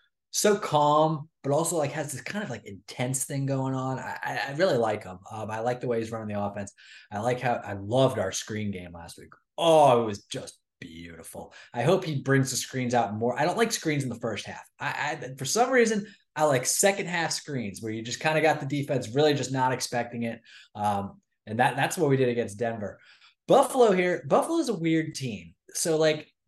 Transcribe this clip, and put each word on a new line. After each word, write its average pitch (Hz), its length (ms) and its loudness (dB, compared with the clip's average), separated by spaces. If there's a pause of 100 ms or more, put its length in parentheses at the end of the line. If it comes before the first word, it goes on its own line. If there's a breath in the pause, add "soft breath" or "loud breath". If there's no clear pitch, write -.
(320 soft breath)
so 208 240 4
calm, 151 720 2 (160)
but 135 80 0
also, 160 240 0
like, 143 160 0
has 143 180 -6
this 127 100 -10
kind 208 220 -8
of, 151 80 -8
like, 110 160 -10
intense 123 580 -6
thing 139 220 -4
going 135 260 -2
on. 131 280 -4
I, - 200 -10
I, 131 280 -6
I 139 80 -8
really 170 200 2
like 110 280 0
him. 92 160 -14 (100)
Um, 107 220 -8
I 110 80 -6
like 123 200 -2
the 139 60 -8
way 117 140 0
he's 110 100 -6
running 110 240 -8
the 101 80 -2
offense. 101 300 -6 (380 loud breath)
I 104 100 -8
like 123 200 -2
how, 120 240 -2
I 101 100 -8
loved 107 440 2
our 95 140 -2
screen 107 400 -6
game 87 200 -12
last 85 240 -16
week. - 120 -20 (280)
Oh, 151 460 6
it - 20 0
was 104 200 -6
just - 340 -12 (220)
beautiful. 82 760 -16 (180 loud breath)
I 120 100 -4
hope 180 220 4
he 151 160 -4
brings 135 300 4
the 120 60 -2
screens 127 360 -4
out 110 220 2
more. 120 240 -2
I 147 60 2
don't 175 120 0
like 226 140 2
screens 147 320 -2
in 131 60 -4
the 101 80 -6
first 107 300 -6
half. - 220 -14 (120)
I, 135 80 -4
I, 147 400 -6 (100)
for 139 60 -6
some 240 260 2
reason, 233 340 4 (300 loud breath)
I 156 100 2
like 139 220 4
second 196 400 2
half 165 240 -2
screens 110 500 -6
where 110 120 -6
you 113 100 -6
just 120 180 -8
kinda 156 200 2
got 151 180 4
the 151 80 -8
defense 131 480 -4
really 147 200 4
just 127 180 -2
not 131 200 2
expecting 120 520 -4
it. 117 160 -6 (340 loud breath)
Um, 101 460 -2 (260)
and 110 140 -2
that, 135 160 2
that's 147 200 0
what 156 140 2
we 135 60 4
did 127 120 4
against 110 300 -2
Denver. 113 400 -4 (480 soft breath)
Buffalo 247 460 6
here, 180 340 0
Buffalo 277 320 2
is 262 120 0
a 214 40 0
weird 160 400 0
team. 95 380 -8 (220)
So, 160 240 0
like, 156 340 2 (160)